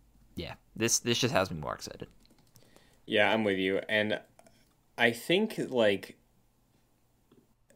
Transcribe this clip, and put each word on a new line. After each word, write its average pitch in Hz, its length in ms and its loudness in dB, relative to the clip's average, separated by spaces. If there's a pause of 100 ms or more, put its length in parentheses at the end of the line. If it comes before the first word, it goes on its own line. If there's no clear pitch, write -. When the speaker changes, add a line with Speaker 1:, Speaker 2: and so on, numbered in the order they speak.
(360)
Speaker 1:
yeah, - 180 -12 (220)
this, 113 240 2
this 120 180 0
just 120 160 0
has 95 160 2
me 87 100 -8
more 60 140 -6
excited. - 340 -14 (1000)
Speaker 2:
Yeah, 104 260 4
I'm 110 120 2
with 98 140 2
you. 95 200 0 (100)
And 107 320 0 (760)
I 120 140 4
think, 190 460 -2 (120)
like, 110 480 0 (1600)